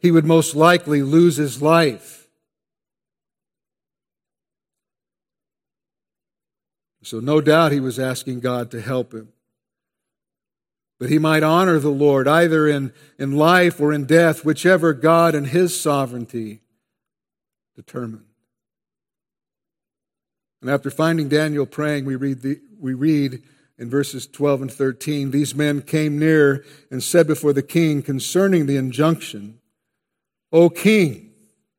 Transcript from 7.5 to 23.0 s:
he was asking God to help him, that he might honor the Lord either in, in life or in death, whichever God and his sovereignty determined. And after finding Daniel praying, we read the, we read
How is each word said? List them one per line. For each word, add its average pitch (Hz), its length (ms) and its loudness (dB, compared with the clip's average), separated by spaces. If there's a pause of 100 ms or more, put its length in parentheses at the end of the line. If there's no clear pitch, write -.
he 143 80 0
was 131 200 -6
asking 127 420 -8
God 123 300 -6
to 117 100 -10
help 123 320 -6
him, 110 180 -18 (1700)
that 127 100 -8
he 151 100 2
might 156 220 2
honor 165 380 2
the 143 100 -2
Lord 139 380 2
either 160 400 2
in, 139 240 -2 (260)
in 135 140 -6
life 170 480 2
or 147 140 0
in 147 120 -4
death, 160 380 2
whichever 165 500 0
God 160 420 2
and 143 120 -4
his 175 320 -2
sovereignty 120 840 -6 (1120)
determined. 113 500 -14 (2250)
And 127 100 -8
after 139 220 -4
finding 160 380 -2
Daniel 147 360 -2
praying, 151 380 -6
we 135 140 -6
read 135 240 -6
the, 139 180 -8 (180)
we 131 160 -8
read 139 480 -2 (380)